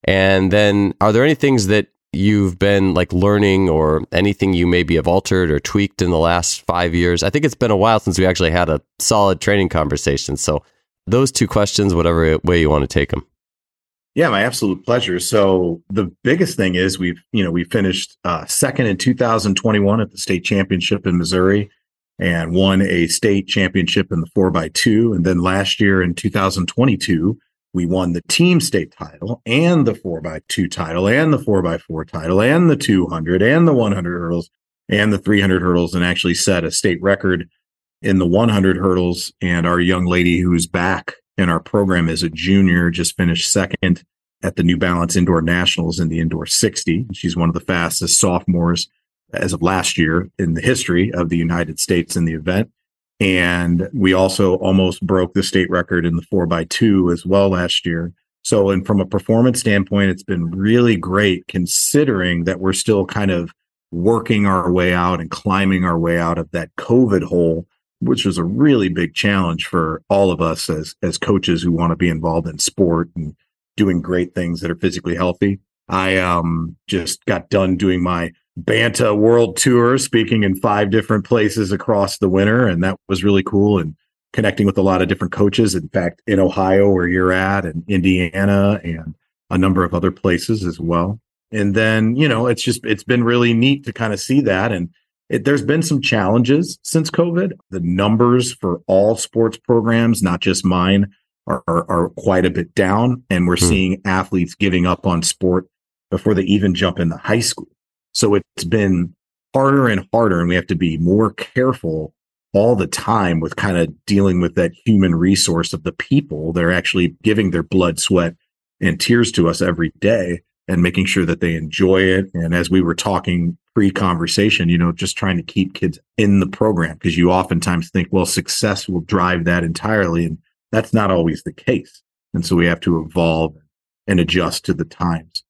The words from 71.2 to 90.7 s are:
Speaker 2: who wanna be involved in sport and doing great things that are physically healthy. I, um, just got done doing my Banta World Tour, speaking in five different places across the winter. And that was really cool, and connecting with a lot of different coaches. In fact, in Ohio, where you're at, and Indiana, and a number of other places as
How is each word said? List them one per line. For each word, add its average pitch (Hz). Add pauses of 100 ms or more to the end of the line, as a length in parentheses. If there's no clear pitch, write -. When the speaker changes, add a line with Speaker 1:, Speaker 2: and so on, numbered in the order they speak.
Speaker 2:
who 87
wanna 82
be 87
involved 82
in 78
sport 85
and 76 (420)
doing 95
great 90
things 85
that 87
are 85
physically 87
healthy. 92 (280)
I, 95
um, 85 (120)
just -
got 95
done 92
doing 92
my 87 (260)
Banta 110
World 113
Tour, 123
speaking 113
in 95
five 104
different 107
places 107
across 98
the 101
winter. 104
And 87
that 95 (100)
was 90
really 98
cool, 101
and 78 (380)
connecting 107
with 95
a 98
lot 92
of 90
different 92
coaches. 101
In 80
fact, 87
in 101
Ohio, 95
where 92
you're 92
at, 95
and 82
Indiana, 98
and 80 (340)
a 92
number 92
of 82
other 87
places 95
as 85